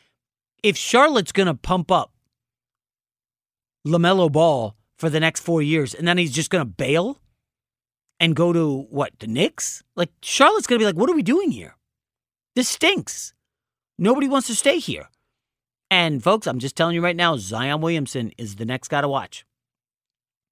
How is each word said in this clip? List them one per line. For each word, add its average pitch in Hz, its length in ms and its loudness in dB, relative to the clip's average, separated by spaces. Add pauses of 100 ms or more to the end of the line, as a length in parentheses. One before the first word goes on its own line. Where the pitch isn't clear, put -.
(640)
if 208 140 2
Charlotte's 262 560 2
gonna 185 220 2
pump 175 360 -2
up 160 220 0 (1700)
LaMelo 170 440 4
Ball 139 440 2 (220)
for 160 120 -2
the 151 100 0
next 160 200 0
four 165 220 0
years 147 320 0
and 165 140 -4
then 175 100 2
he's 165 160 0
just 151 160 -2
gonna 175 160 0
bail 151 560 -2 (1000)
and 165 160 4
go 170 180 2
to, 147 360 0
what, 139 300 -4
the 110 80 -12
Knicks? 139 560 -4 (120)
Like, 175 160 -4 (100)
Charlotte's 311 460 2
gonna 240 120 2
be 220 60 2
like, 190 100 0
"What 220 140 2
are 359 60 2
we 277 80 0
doing 294 280 0
here? 101 240 -10 (800)
This 247 140 0
stinks. - 640 -2 (640)
Nobody 262 320 2
wants 269 180 0
to 233 80 -6
stay 302 240 0
here." 80 300 -10 (800)
And, 165 340 2
folks, 214 240 0
I'm 127 120 -4
just 135 180 -8
telling 170 180 0
you 170 60 -2
right 175 140 0
now, 170 200 0
Zion 123 460 -4
Williamson 143 560 -4
is 104 180 -12
the 113 100 -8
next 127 240 -8
guy 143 120 -2
to 143 80 -2
watch. 131 360 -8 (1080)